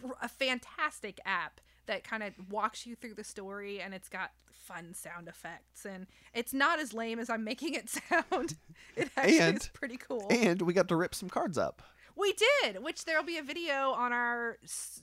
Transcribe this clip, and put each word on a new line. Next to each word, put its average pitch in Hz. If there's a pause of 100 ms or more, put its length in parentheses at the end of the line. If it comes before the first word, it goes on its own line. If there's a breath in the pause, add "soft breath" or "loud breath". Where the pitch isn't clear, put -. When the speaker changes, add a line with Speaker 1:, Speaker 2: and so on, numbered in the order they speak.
(220)
Speaker 1:
a 233
fantastic 254
app 175 (240 soft breath)
that 196
kinda 214 (180)
walks 214
you 240
through 220
the 208
story, 202
and 190
it's 185
got 185 (200)
fun 170
sound 170
effects, -
and 190 (260 soft breath)
it's 233
not 302
as 233
lame 226
as 226
I'm 226
making 269
it 226
<laughs> -
sound. 330 (380 loud breath)
It -
actually 311
Speaker 2:
And 170
Speaker 1:
is -
pretty 254
cool. 214
Speaker 2:
and 208
we 175
got 185
to 175
rip 170
some 185
cards 196
up. 78 (360 loud breath)
Speaker 1:
We 381 (300)
did, 202
which 320
there'll 311
be 339
a 302
video 277
on 240
our 240
s-, -